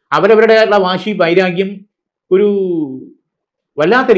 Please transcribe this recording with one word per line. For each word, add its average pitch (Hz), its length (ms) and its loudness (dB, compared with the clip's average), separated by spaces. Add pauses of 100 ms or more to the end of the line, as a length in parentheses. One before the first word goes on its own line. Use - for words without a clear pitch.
(160)
അവരവരുടേതായിട്ടുള്ള 214 720 2
വാശി, 185 340 -4
വൈരാഗ്യം 185 500 0 (640)
ഒരു 208 140 2 (1300)
വല്ലാത്ത 240 400 0